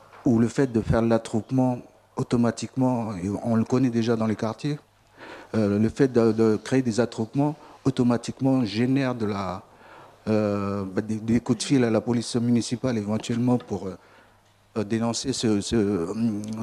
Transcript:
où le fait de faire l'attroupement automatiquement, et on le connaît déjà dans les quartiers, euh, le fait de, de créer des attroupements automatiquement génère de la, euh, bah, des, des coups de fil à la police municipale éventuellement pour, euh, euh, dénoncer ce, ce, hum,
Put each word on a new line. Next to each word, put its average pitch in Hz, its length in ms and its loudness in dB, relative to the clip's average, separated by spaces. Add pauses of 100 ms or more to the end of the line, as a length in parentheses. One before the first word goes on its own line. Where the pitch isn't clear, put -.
(240)
où 117 140 6
le 117 100 4
fait 135 240 0
de 113 80 2
faire 113 220 2
l'attroupement 120 760 0 (380)
automatiquement, 117 1000 -2
et 90 120 -4 (140)
on 117 140 0
le 113 80 4
connaît 127 260 2
déjà 117 260 0
dans 110 100 0
les 107 100 0
quartiers, 143 420 -6 (760)
euh, 104 240 2
le 110 100 4
fait 131 240 2
de, 117 200 6
de 110 240 4
créer 131 260 0
des 117 180 0
attroupements 139 560 -2 (280)
automatiquement 127 800 0
génère 127 500 0
de 113 100 -6
la, 98 380 -4 (680)
euh, 101 560 0
bah, 95 160 -6
des, 107 160 -4
des 113 240 0
coups 120 180 0
de - 60 -6
fil 135 200 2
à 113 60 0
la 110 100 2
police 117 360 -2
municipale 120 640 0
éventuellement 113 580 0
pour, 101 300 -6
euh, 90 100 -10 (800)
euh, 107 80 -2
dénoncer 113 480 -2
ce, 107 300 0
ce, 113 140 -2
hum, 104 680 0 (200)